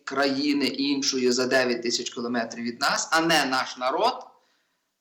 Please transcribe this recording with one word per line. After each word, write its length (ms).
країни 600
іншої 640
за 140
дев'ять 360
тисяч 280
кілометрів 540
від 160
нас, 320
а 80
не 240
наш 320
народ. 500